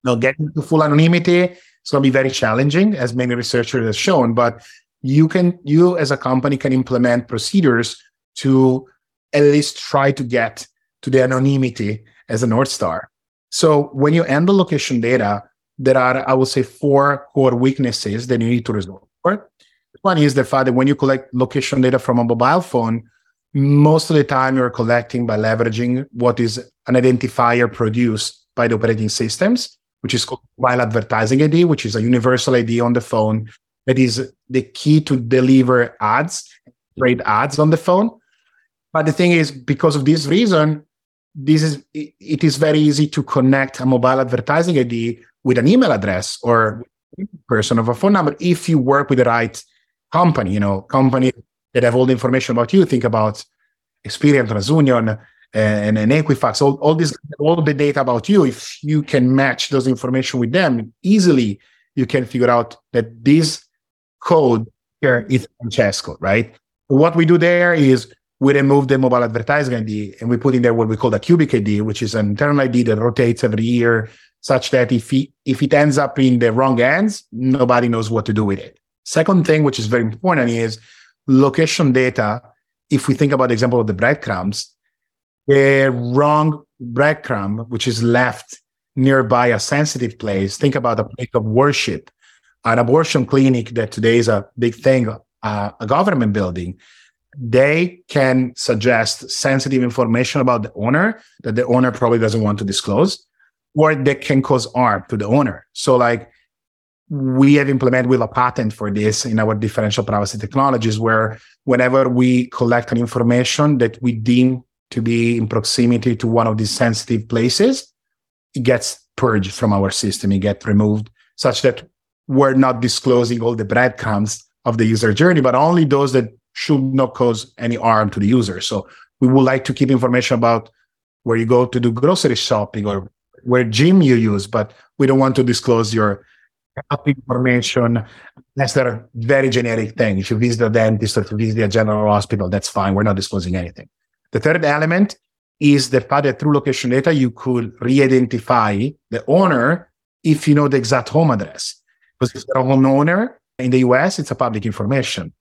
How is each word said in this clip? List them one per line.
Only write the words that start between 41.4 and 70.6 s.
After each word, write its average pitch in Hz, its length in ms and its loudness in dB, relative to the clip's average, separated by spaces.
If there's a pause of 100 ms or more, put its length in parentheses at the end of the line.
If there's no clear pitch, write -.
is, 147 200 -4 (100)
it, 151 260 -14
it 156 240 -4
is 139 140 0
very 156 220 2
easy 147 280 2
to 147 160 -4
connect 135 560 0
a 127 60 -6
mobile 127 340 2
advertising 143 580 -2
I 127 60 2
D 117 360 -6 (240)
with 127 140 2
an 120 100 2
email 226 240 4
address 98 520 -4
or 113 400 0 (640)
person 113 320 0
of 113 80 0
a 120 80 -2
phone 202 180 2
number 151 260 0
if 175 300 -2
you 160 80 2
work 139 320 0
with 135 80 2
the 127 80 4
right 117 380 -2 (480)
company, 156 420 0
you 104 60 -2
know, 98 220 -2
company 131 500 0 (420)
that 123 100 0
have 117 100 2
all 127 120 4
the 131 80 2
information 127 400 -2
about 117 180 -2
you. 190 140 6
Think 123 180 -2
about 107 400 -2 (640)
Experian, 139 400 2
TransUnion, 113 720 0 (340)
and, 107 440 0
and 107 140 0
Equifax, 143 500 0
all, 139 140 2
all 151 200 0
this, 156 180 -2 (240)
all 165 240 0
the 151 120 0
data 143 260 0
about 123 300 -2
you. 196 160 4
If - 360 -8
you 151 220 -2
can 131 320 2
match 135 340 -2
those 131 180 0
information 127 520 -4
with 117 140 -2
them 127 400 -2 (100)
easily, 160 560 2 (360)
you 131 100 0
can 127 200 -2
figure 123 240 0
out 120 280 0 (160)
that 117 300 -4
this 151 420 2 (560)
code 123 460 2 (340)
here 120 280 0
is 127 180 0 (120)
Francesco, 107 600 -4
right? 107 360 -2 (320)
What 160 280 2
we 165 100 2
do 175 120 4
there 175 360 2
is 135 400 2 (260)
we 139 140 2
remove 139 340 2
the 135 100 2
mobile 123 260 2
advertising 123 520 -2
I 113 60 -6
D 107 400 -8
and 117 80 -6
we 120 80 0
put 135 180 0
in 123 60 2